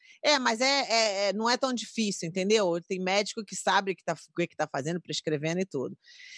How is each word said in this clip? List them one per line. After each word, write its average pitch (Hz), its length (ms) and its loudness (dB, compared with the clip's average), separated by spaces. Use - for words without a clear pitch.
É, 294 160 6
mas 233 220 0
é, 262 40 2
é, 202 400 2
é, 190 40 0
não 220 140 0
é 240 100 4
tão 262 160 0
difícil, 214 540 -4
entendeu? 185 600 2
Tem 190 120 -4
médico 196 460 0
que 196 100 -14
sabe 196 360 2
o 175 40 -2
que - 80 -20
tá, 170 100 -2
o - 220 -10
que 170 120 0
que - 100 -18
tá 156 80 0
fazendo, 151 340 -4
prescrevendo 160 600 -4
e 190 80 0
tudo. - 280 -6